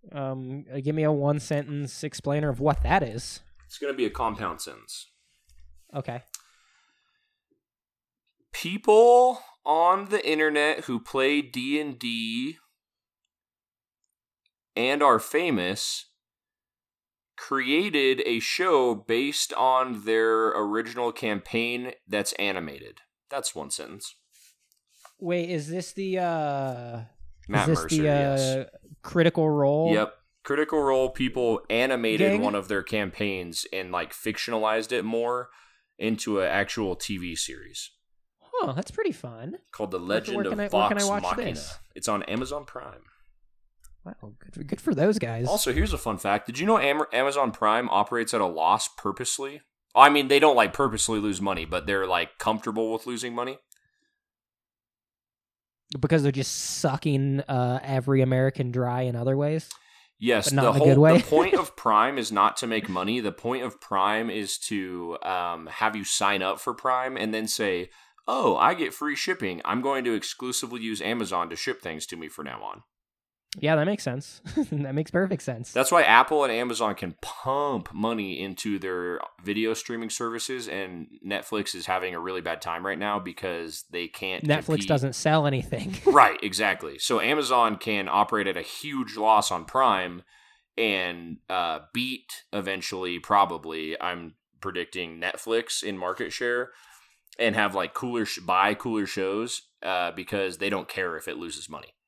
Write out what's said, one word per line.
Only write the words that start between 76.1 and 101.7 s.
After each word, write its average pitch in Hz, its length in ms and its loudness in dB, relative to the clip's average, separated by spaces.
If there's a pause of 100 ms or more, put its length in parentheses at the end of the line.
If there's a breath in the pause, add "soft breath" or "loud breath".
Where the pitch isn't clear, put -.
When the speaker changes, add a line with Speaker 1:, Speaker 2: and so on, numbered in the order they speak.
Speaker 2:
and 123 100 2
Amazon 113 400 -2
can 87 260 -8
pump 135 720 -4
money 101 480 -4
into 98 380 -4
their 87 420 -4 (240)
video 107 300 0
streaming 113 380 -6
services, 117 560 -6
and 90 400 -8 (180)
Netflix 101 480 -4
is 87 140 -10
having 92 260 -2
a 85 60 -6
really 92 220 -6
bad 82 200 -6
time 85 240 -6
right 95 140 -4
now 104 180 -2
because 87 720 -8
they 87 180 -6
can't 95 360 -8
Speaker 1:
Netflix 147 220 0
Speaker 2:
compete. 165 220 -2
Speaker 1:
doesn't 135 280 0
sell 156 320 2
anything. 104 540 -4
<laughs> - 40 -2
Speaker 2:
Right, 139 380 8
exactly. 95 560 -2
So 117 200 0
Amazon 120 580 2
can 101 300 -4
operate 101 380 2
at 95 100 -2
a 85 60 -4
huge 127 560 -8
loss 107 320 4
on 85 160 -4
Prime 92 560 0 (560 soft breath)
and, 87 600 -2 (120)
uh, 85 300 -2 (120)
beat 127 520 -8 (100)
eventually, 92 640 -6
probably, 80 840 0
I'm 85 360 -8 (260)
predicting, 87 580 -8
Netflix 113 640 -2
in 101 160 -6
market 92 340 -6
share 123 380 -4 (720 soft breath)
and 110 160 2
have, 104 180 4
like, 90 220 0
cooler 120 320 -2
sh-, - 180 -6
buy 95 300 4
cooler 107 320 -2
shows, 101 560 -4 (180)
uh, 90 300 -2
because 92 480 -4
they 98 100 -2
don't 98 180 -4
care 87 300 -4
if - 100 -10
it 80 100 -8
loses 76 300 -10
money. 73 280 -16 (120)